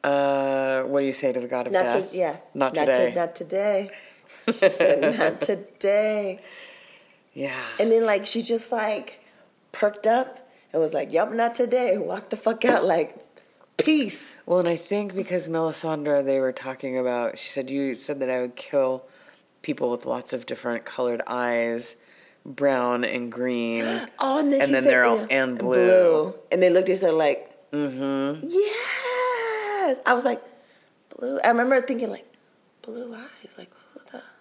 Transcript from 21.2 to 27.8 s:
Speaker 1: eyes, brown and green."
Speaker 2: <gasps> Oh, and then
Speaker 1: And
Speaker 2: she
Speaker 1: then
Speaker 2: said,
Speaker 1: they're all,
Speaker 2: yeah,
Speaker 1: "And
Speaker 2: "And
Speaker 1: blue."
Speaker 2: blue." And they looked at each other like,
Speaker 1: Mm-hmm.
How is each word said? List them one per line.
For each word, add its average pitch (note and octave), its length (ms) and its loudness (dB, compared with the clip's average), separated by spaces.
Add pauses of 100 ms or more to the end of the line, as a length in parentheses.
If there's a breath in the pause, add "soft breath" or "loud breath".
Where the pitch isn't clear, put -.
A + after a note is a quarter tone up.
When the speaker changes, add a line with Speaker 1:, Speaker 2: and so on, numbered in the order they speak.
Speaker 1:
eyes, A#2+ 680 -2 (500 soft breath)
brown B2 580 0
and A#2+ 280 -4
green." A#2+ 540 -2
Speaker 2:
<gasps> - 340 -6
Oh, C4+ 200 2
and C#4+ 120 2
then C4+ 100 4
Speaker 1:
And C#4 60 4
Speaker 2:
she C#4 60 2
Speaker 1:
then C4 100 4
Speaker 2:
said, C#4 80 8
Speaker 1:
they're F3 140 6
all, A#2 120 4
Speaker 2:
yeah, G#2+ 60 -2
Speaker 1:
"And - 80 -6
Speaker 2:
"And C3 280 0
Speaker 1:
blue." B2+ 160 0 (560)
Speaker 2:
blue." - 40 -14 (160)
And F3+ 100 2
they F3+ 80 6
looked F#3 200 4
at F#3 80 2
each F#3+ 60 -2
other E3 100 4
like, D3+ 300 2 (280)
Speaker 1:
Mm-hmm. C#3 760 -4